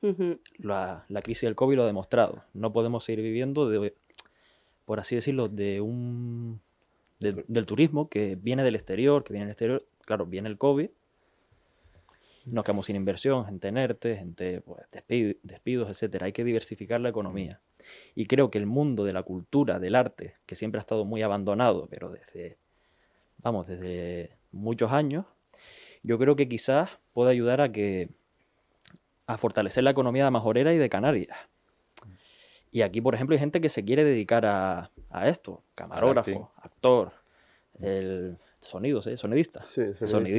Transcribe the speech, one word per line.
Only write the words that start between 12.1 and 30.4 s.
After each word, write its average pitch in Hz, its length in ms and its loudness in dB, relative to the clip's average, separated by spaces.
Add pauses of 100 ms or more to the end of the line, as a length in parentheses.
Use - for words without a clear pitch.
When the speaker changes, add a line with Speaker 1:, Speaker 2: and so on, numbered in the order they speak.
Speaker 2:
Nos 117 200 -2
quedamos 101 220 0
sin 101 100 -2
inversión, 101 500 0
gente 98 220 -8
en 110 100 -2
erte, 123 380 -2
gente, 90 460 -8
pues, - 280 -18
despi-, 113 540 -2
despidos, 123 440 -4
etcétera. 95 380 -6
Hay 101 60 -6
que 120 120 -4
diversificar 113 560 -2
la 120 80 -2
economía. 98 520 -6 (560)
Y 101 100 -4
creo 131 240 4
que 107 80 -2
el 101 80 -2
mundo 123 380 0
de 98 80 0
la 92 100 -4
cultura, 92 560 0
del 92 160 -2
arte, 120 400 0 (100)
que - 120 -14
siempre 110 220 -4
ha - 40 -6
estado 107 240 -2
muy 110 160 -4
abandonado, 101 680 2
pero - 220 -14
desde, - 480 -16 (800)
vamos, 101 300 -4
desde 87 680 -8 (160)
muchos 110 400 -2
años, 147 340 0 (760)
yo 117 160 0
creo 135 180 6
que 135 120 2
quizás 131 500 0 (140)
pueda 123 180 4
ayudar 123 300 4
a 135 120 2
que, 98 360 -2 (1160)
a 117 120 -4
fortalecer 110 460 2
la 135 60 6
economía 131 340 2
de 135 60 4
Majorera 127 420 4